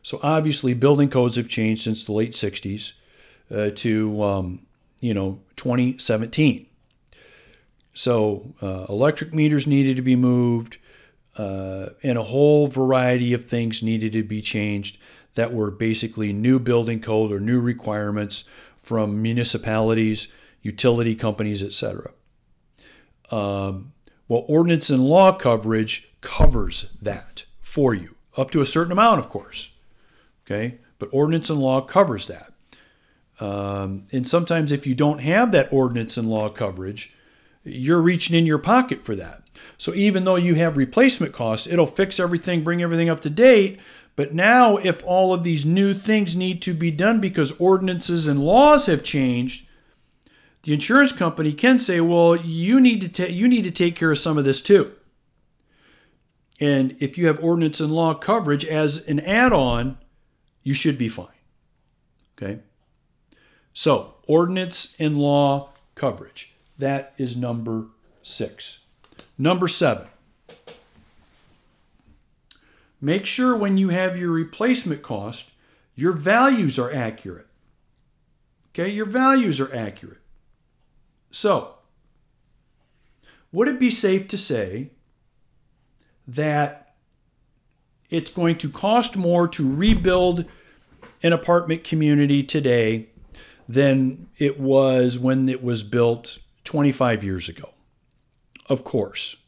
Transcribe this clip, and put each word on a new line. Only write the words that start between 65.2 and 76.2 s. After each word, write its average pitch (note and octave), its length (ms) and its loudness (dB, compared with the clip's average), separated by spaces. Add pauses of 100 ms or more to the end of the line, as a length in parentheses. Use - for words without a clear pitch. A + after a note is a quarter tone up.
coverage. - 580 -8 (240)
That C3+ 400 -6
is B2 180 -6
number A2+ 520 -6 (340)
six. - 600 -12 (520)
Number F3 300 0
seven. C3 400 -2 (3000)
Make F3 260 -2
sure B3+ 280 0
when G3+ 220 0
you F#3+ 140 2
have F#3 260 -2
your F3 140 -4
replacement E3 720 -2
cost, G#2+ 480 -12 (440)
your E3 180 0
values G3 680 2